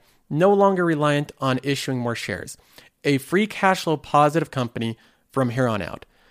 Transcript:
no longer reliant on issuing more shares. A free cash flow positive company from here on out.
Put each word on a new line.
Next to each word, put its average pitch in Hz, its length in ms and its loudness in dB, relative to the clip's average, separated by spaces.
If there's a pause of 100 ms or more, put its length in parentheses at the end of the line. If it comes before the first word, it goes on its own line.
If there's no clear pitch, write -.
(300)
no 180 240 4
longer 196 320 4
reliant 147 540 0
on 131 220 0
issuing 135 380 -4
more 120 160 -2
shares. - 420 -8 (460)
A 143 140 2
free 196 300 0
cash 190 360 0
flow 156 140 -2
positive 147 540 2
company 117 460 -4 (340)
from 131 180 0
here 123 180 0
on 107 140 -2
out. - 240 -12 (260)